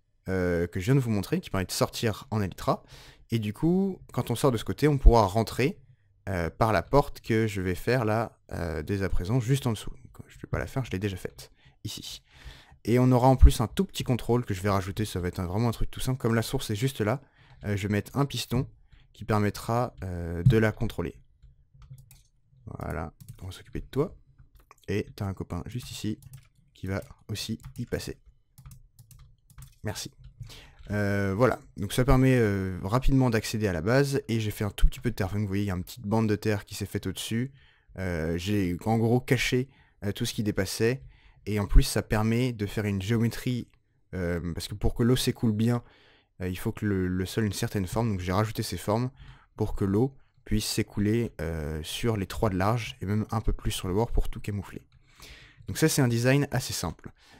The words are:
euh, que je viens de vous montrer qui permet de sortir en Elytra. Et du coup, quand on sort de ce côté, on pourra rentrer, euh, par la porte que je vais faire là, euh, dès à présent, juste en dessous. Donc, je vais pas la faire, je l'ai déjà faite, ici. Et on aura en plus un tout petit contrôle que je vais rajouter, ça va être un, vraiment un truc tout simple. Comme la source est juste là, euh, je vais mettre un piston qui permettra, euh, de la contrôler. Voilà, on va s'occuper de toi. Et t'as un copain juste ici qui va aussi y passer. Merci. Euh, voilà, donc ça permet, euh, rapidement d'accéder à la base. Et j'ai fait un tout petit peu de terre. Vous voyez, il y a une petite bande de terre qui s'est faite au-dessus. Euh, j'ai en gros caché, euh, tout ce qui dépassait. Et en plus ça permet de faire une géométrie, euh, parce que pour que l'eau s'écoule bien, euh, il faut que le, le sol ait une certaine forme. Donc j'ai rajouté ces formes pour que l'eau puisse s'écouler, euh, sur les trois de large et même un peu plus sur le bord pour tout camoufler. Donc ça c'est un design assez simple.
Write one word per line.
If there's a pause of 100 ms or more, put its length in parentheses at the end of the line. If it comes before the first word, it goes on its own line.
(300)
euh,
que
je
viens
de
vous
montrer
qui
permet
de
sortir
en
Elytra. (460)
Et
du
coup, (140)
quand
on
sort
de
ce
côté,
on
pourra
rentrer, (480)
euh,
par
la
porte
que
je
vais
faire
là, (140)
euh,
dès
à
présent,
juste
en
dessous.
Donc,
je
vais
pas
la
faire,
je
l'ai
déjà
faite, (320)
ici. (600)
Et
on
aura
en
plus
un
tout
petit
contrôle
que
je
vais
rajouter,
ça
va
être
un,
vraiment
un
truc
tout
simple.
Comme
la
source
est
juste
là, (420)
euh,
je
vais
mettre
un
piston (460)
qui
permettra, (100)
euh,
de
la
contrôler. (1500)
Voilà, (280)
on
va
s'occuper
de
toi. (720)
Et (100)
t'as
un
copain
juste
ici (540)
qui
va (240)
aussi (180)
y
passer. (1700)
Merci. (800)
Euh,
voilà, (180)
donc
ça
permet,
euh,
rapidement
d'accéder
à
la
base.
Et
j'ai
fait
un
tout
petit
peu
de
terre.
Vous
voyez,
il
y
a
une
petite
bande
de
terre
qui
s'est
faite
au-dessus. (480)
Euh,
j'ai (100)
en
gros
caché, (340)
euh,
tout
ce
qui
dépassait. (420)
Et
en
plus
ça
permet
de
faire
une
géométrie, (460)
euh,
parce
que
pour
que
l'eau
s'écoule
bien, (560)
euh,
il
faut
que
le,
le
sol
ait
une
certaine
forme.
Donc
j'ai
rajouté
ces
formes (460)
pour
que
l'eau (300)
puisse
s'écouler,
euh,
sur
les
trois
de
large
et
même
un
peu
plus
sur
le
bord
pour
tout
camoufler. (840)
Donc
ça
c'est
un
design
assez
simple. (280)